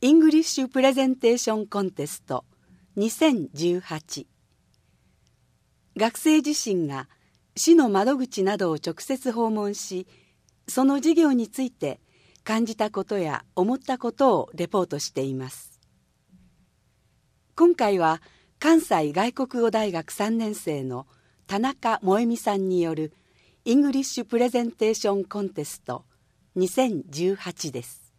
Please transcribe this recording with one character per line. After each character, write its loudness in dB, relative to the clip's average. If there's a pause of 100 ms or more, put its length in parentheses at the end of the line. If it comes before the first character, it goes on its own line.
イ 6
ン 10
グ 8
リ 6
ッ 2
シ -2
ュ -8
プ 0
レ 6
ゼ 2
ン 0
テ 2
ー 2
シ -4
ョ -2
ン -6
コ -6
ン -2
テ -8
ス -14
ト -6 (500)
二 -2
千 0
十 -2
八。 -12 (1700)
学 -2
生 4
自 -4
身 -2
が -8 (480)
市 6
の 6
窓 2
口 -4
な 0
ど 0
を 0
直 -6
接 -4
訪 0
問 -4
し、 -10 (600)
そ 0
の 4
事 2
業 6
に 0
つ -6
い -4
て -8 (440)
感 0
じ -8
た -2
こ -6
と -4
や -4 (140)
思 2
っ -6
た -4
こ -6
と 4
を -6
レ -6
ポ 0
ー -2
ト -8
し -8
て -4
い -4
ま -8
す。 -20 (1800)
今 6
回 0
は 2 (380)
関 4
西 0
外 0
国 -2
語 4
大 0
学 -6
三 -2
年 -4
生 -6
の -8 (400)
田 -4
中 -2
萌 2
美 -2
さ -2
ん -2
に 0
よ -2
る -6 (500)
イ 2
ン 6
グ 2
リ 0
ッ -2
シ -6
ュ -4
プ -2
レ 2
ゼ 0
ン -6
テ 0
ー 0
シ -4
ョ 0
ン -2
コ -10
ン -4
テ -8
ス -16
ト -10 (520)
二 0
千 -2
十 -2
八 -12
で -10
す。 -20